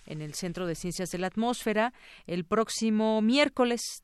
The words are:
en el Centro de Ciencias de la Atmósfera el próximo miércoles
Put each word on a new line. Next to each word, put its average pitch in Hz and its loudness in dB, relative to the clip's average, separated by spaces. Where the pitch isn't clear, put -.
en 151 -10
el 151 -10
Centro 180 -4
de 165 -2
Ciencias 180 -6
de 180 -6
la 180 -2
Atmósfera 226 0
el 175 -4
próximo 220 2
miércoles 247 4